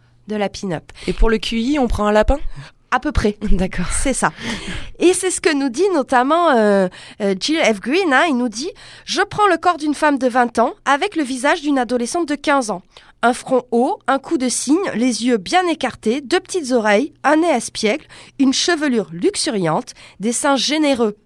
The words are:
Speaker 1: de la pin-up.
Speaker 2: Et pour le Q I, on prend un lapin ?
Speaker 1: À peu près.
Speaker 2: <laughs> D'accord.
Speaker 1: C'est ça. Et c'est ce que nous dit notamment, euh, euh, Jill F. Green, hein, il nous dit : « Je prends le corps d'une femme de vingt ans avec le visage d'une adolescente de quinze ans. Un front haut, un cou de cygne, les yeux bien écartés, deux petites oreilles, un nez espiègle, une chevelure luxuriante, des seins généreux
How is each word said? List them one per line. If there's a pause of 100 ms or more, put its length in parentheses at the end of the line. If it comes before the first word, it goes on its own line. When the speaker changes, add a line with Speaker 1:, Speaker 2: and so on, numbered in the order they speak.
(280)
Speaker 1:
de
la
pin-up. (240)
Speaker 2:
Et
pour
le
Q
I,
on
prend
un
lapin ? (540)
Speaker 1:
À
peu
près.
Speaker 2:
<laughs>
D'accord.
Speaker 1:
C'est
ça. (680)
Et
c'est
ce
que
nous
dit
notamment,
euh, (340)
euh,
Jill
F.
Green,
hein,
il
nous
dit : « (340)
Je
prends
le
corps
d'une
femme
de
vingt
ans (100)
avec
le
visage
d'une
adolescente
de
quinze
ans. (400)
Un
front
haut,
un
cou
de
cygne, (180)
les
yeux
bien
écartés,
deux
petites
oreilles, (100)
un
nez
espiègle, (340)
une
chevelure
luxuriante, (260)
des
seins
généreux